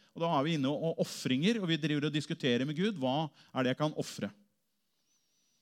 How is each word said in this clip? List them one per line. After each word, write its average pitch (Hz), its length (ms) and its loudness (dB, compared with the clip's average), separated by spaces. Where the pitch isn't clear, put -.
Og 165 140 -6
da 170 100 0
er 135 80 4
vi 165 140 2
inne 135 140 2
og 160 280 -2
offringer, 175 640 0
og 180 100 0
vi 160 80 2
driver 147 300 0
og 143 60 -2
diskuterer 135 520 0
med 151 100 -4
Gud, 190 220 0
«Hva 135 300 0
er 131 80 2
det 127 100 2
jeg - 60 -4
kan 151 200 0
offre?» - 300 -6